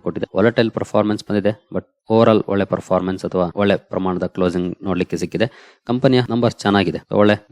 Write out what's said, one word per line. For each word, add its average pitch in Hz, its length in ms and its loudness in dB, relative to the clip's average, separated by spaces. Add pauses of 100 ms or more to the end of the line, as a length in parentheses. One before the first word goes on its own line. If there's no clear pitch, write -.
ಕೊಟ್ಟಿದೆ. 85 220 -6 (100)
ವಾಲಟೈಲ್ 113 400 2
ಪರ್ಫಾರ್ಮೆನ್ಸ್ 104 520 -2
ಬಂದಿದೆ, 104 220 0 (240)
but 92 100 -6 (280)
overall 113 260 6 (120)
ಒಳ್ಳೆ 98 220 0
ಪರ್ಫಾರ್ಮೆನ್ಸ್ 92 560 -2
ಅಥವಾ 90 180 0 (140)
ಒಳ್ಳೆ 101 140 4 (180)
ಪ್ರಮಾಣದ 92 420 -2
ಕ್ಲೋಸಿಂಗ್ 90 340 0 (180)
ನೋಡ್ಲಿಕ್ಕೆ 87 360 -2
ಸಿಕ್ಕಿದೆ. 90 240 -2 (420)
ಕಂಪನಿಯ 127 320 2 (120)
ನಂಬರ್ಸ್ 120 300 0
ಚೆನ್ನಾಗಿದೆ, 98 380 0 (200)
ಒಳ್ಳೆ 104 140 4 (160)